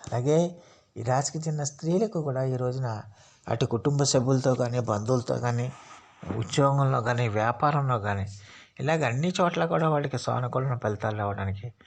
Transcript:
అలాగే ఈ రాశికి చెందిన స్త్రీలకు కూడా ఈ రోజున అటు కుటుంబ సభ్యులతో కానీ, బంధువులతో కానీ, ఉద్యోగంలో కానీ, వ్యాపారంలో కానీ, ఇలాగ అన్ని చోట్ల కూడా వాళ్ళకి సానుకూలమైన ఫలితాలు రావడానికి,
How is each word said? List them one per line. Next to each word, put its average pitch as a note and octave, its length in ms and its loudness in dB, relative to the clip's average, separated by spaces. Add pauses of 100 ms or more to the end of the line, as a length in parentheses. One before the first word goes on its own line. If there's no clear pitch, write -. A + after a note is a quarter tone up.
అలాగే D3+ 560 0 (340)
ఈ A2 60 -8
రాశికి B2+ 360 0
చెందిన D#3 260 -4
స్త్రీలకు E3+ 580 -2
కూడా C3 200 -2
ఈ C3 140 0
రోజున B2+ 460 -4 (460)
అటు A#2 180 0
కుటుంబ C#3+ 360 0
సభ్యులతో C3 520 4
కానీ, B2 260 0
బంధువులతో A#2 580 0
కానీ, A#2+ 340 -2 (640)
ఉద్యోగంలో C#3 640 2
కానీ, A#2+ 280 0
వ్యాపారంలో B2 680 2
కానీ, G2+ 280 -2 (540)
ఇలాగ D3+ 260 2
అన్ని C#3+ 340 0
చోట్ల F3 240 2
కూడా E3 240 2
వాళ్ళకి C#3+ 300 0
సానుకూలమైన B2 600 -2
ఫలితాలు G#2+ 400 -2
రావడానికి, G2+ 560 -4 (120)